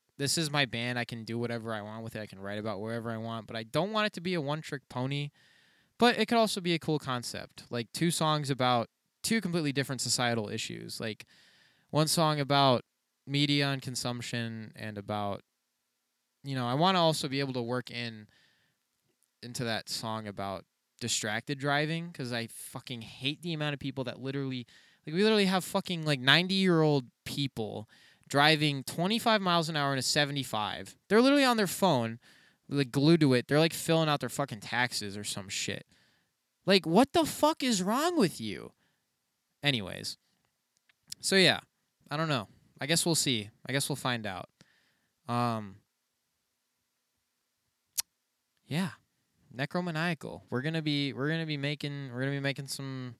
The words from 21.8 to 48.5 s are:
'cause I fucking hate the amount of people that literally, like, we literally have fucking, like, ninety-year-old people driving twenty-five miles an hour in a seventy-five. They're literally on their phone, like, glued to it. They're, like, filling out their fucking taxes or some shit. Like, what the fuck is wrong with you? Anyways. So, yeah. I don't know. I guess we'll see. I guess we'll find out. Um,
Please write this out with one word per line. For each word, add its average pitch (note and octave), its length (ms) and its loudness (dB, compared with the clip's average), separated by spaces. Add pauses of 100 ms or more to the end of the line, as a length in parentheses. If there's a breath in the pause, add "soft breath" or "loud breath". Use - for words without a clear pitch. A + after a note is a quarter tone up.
'cause B2+ 220 -6
I A#2 140 -4
fucking - 560 -12
hate C3 380 -8
the F3 120 -4
amount D3+ 200 -2
of C#3 60 -8
people C3+ 240 -6
that A#2 160 -8
literally, C3 480 -6 (400 loud breath)
like, D3+ 80 -6
we F#3+ 80 4
literally G#3+ 220 4
have F#3 180 2
fucking, F3+ 420 -4
like, D3 140 2
ninety-year-old D#3 920 6 (140)
people G#2+ 640 -4 (380 soft breath)
driving D3 560 4
twenty-five A3 580 0
miles E3+ 280 0
an D#3+ 80 -4
hour C#3+ 160 2
in C3+ 60 0
a - 20 0
seventy-five. A#2+ 960 -2 (100)
They're G#3+ 140 6
literally C#4 240 6
on B3 100 4
their G#3+ 120 2
phone, B2 520 0 (480 soft breath)
like, C#3 240 -2
glued D3+ 300 6
to C#3 120 6
it. B2 140 2
They're, D3 140 4
like, E3 100 4
filling D#3+ 380 2
out D3 100 2
their C3 80 -6
fucking C3 320 -6
taxes G#2+ 560 -2
or G#2 80 -8
some G2 240 -8
shit. - 400 -6 (800 soft breath)
Like, F#3 200 6
what F3+ 280 6
the E4 120 6
fuck D4+ 380 2
is A#3 180 2
wrong C#4 360 0
with G#3+ 240 4
you? D#2+ 320 -8 (920)
Anyways. G#2 540 -4 (1040)
So, - 160 2
yeah. D#3 240 6 (500)
I C#3+ 60 -4
don't D#3+ 100 0
know. B2 220 -2 (320)
I C3+ 60 -4
guess E3 180 2
we'll E3+ 100 4
see. A2 360 0 (140)
I B2 60 -6
guess C3+ 160 0
we'll C#3+ 80 -4
find A#2+ 320 -2
out. F#2 220 -8 (800 soft breath)
Um, A2+ 480 -2 (3000)